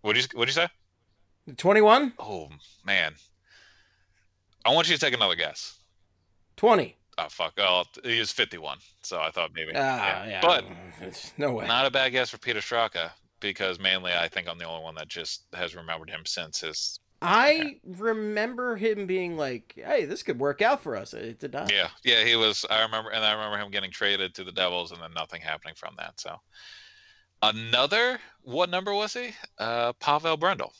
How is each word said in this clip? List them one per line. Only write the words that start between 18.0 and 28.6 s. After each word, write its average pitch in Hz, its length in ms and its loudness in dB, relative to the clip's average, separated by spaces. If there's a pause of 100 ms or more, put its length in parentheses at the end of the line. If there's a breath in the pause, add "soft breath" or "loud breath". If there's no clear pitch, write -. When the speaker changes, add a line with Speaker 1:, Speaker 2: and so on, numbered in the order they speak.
Speaker 2:
him 208 300 0
being 180 300 -2
like, 131 380 -4
"Hey, 247 300 0
this 151 180 -8
could 127 160 -2
work 143 240 0
out 269 220 4
for 139 100 -4
us." - 200 -8
It 113 260 -10
did 135 120 -10
not. 139 200 -6
Speaker 1:
Yeah, 92 160 2 (160)
yeah, 117 200 6
he 117 120 6
was. 110 340 2
I 110 120 4
remember, 110 280 -2
and 110 140 0
I 107 80 4
remember 107 260 -2
him 104 140 -6
getting 95 180 -4
traded 98 460 -2
to 95 80 -10
the 90 80 -12
Devils 90 400 0
and 85 100 -16
then 82 120 -16
nothing 82 260 -8
happening 80 340 -8
from 80 240 -14
that. 80 220 -14
So 85 200 -12 (1000 loud breath)
another, 127 760 2 (220 loud breath)
what 165 280 -2